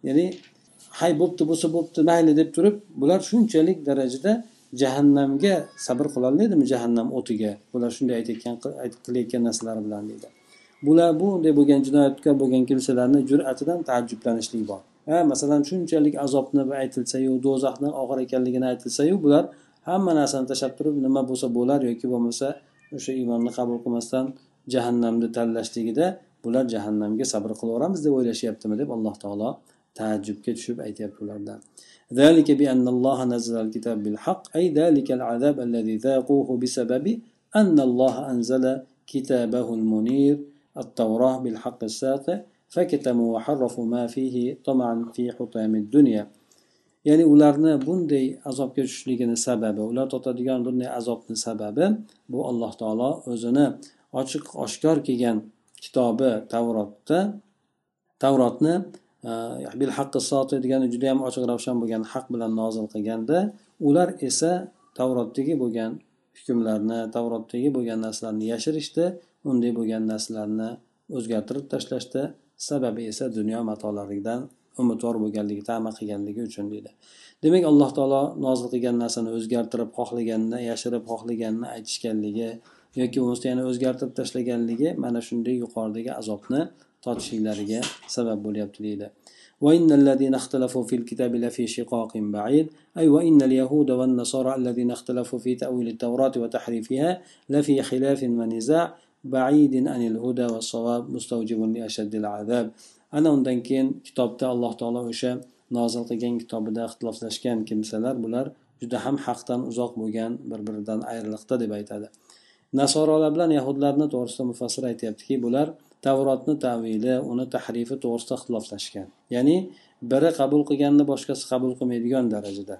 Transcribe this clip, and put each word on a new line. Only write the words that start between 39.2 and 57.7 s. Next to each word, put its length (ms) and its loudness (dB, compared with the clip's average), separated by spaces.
المنير 600 4
التوراة 600 2
بالحق 440 -6
الساطع 540 -2
فكتموا 640 0
وحرفوا 560 -2
ما 200 -2
فيه 300 -4
طمعا 300 2
في 200 -4
حطام 420 -4
الدنيا. 500 4
Ya'ni 180 8
ularni 540 8
bunday 480 0
azobga 380 -4
tushishligini 540 -2
sababi, 440 -2
ular 280 -2
totadigan 560 -4
bunday 240 -2
azobni 480 -6
sababi 480 -2
bu 180 -6
Alloh 260 -4
taolo 380 -2
o'zini 400 2
ochiq 320 -6
oshkor 480 0
kelgan 320 0
kitobi 540 0
Tavrotda, 680 -2